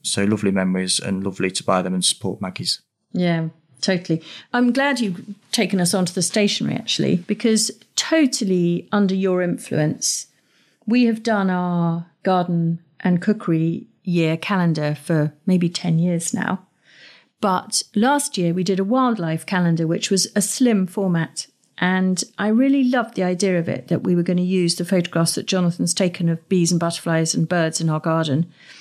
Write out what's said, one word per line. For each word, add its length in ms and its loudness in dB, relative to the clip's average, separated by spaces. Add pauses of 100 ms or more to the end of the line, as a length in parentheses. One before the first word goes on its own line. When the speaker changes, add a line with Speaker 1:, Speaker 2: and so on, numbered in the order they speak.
Speaker 1:
So 220 -2
lovely 260 0
memories 500 0
and 240 -4
lovely 280 -4
to 120 -10
buy 180 0
them 120 -4
and 100 -2
support 360 -4
Maggie's. 400 -6 (320)
Speaker 2:
Yeah. 360 0 (320)
Totally. 420 -2 (300)
I'm 200 2
glad 280 0
you've 240 -4 (280)
taken 280 0
us 140 2
onto 180 0
the 100 -2
stationery, 520 0
actually, 420 0
because 540 0 (260)
totally 960 2
under 220 2
your 280 2
influence, 840 -2 (600)
we 180 4
have 180 0
done 280 0
our 560 0 (160)
garden 580 0 (200)
and 220 2
cookery 640 0 (160)
year 340 0
calendar 580 0
for 380 0 (140)
maybe 220 2
ten 300 -2
years 360 0
now. 320 -4 (720)
But 420 -2 (120)
last 420 0
year 160 2
we 120 -2
did 160 0
a 40 0
wildlife 640 0
calendar, 400 0
which 240 -2
was 260 0
a 60 2
slim 440 2
format. 600 -2 (320)
And 440 0 (140)
I 120 -2
really 360 4
loved 300 0
the 80 -2
idea 360 0
of 80 -2
it, 220 -6
that 140 0
we 120 2
were 80 2
gonna 200 0
use 320 2
the 100 -4
photographs 520 0
that 100 -6
Jonathan's 480 0
taken 340 0
of 220 -2
bees 200 4
and 80 2
butterflies 560 -2
and 140 0
birds 320 0
in 80 0
our 120 0
garden. 520 0 (280)